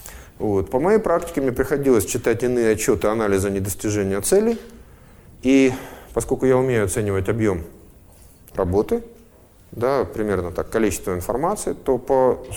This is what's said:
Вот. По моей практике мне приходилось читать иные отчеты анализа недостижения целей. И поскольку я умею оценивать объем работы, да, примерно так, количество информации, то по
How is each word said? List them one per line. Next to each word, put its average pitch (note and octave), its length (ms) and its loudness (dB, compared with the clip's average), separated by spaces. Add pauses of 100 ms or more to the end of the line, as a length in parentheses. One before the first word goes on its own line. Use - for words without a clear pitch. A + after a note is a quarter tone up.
(380)
Вот. G2 320 -2
По C3 100 2
моей G#3 200 4
практике E3+ 420 -2
мне C3 100 0
приходилось C3 540 2
читать A#2 380 -2
иные A#2+ 300 2
отчеты G#2+ 340 0
анализа G2+ 420 2
недостижения G2+ 720 -2
целей. A3 380 2 (840)
И C3+ 320 4 (400)
поскольку B2 320 -2
я C3 120 4
умею B2+ 280 2
оценивать G2 420 -2
объем G#2 360 0 (920)
работы, G2+ 500 0 (680)
да, B2 340 0
примерно F#2 460 -2
так, E2+ 180 -4
количество G#2 440 0
информации, C#3 600 -4
то C3 240 -2
по C3 480 2 (120)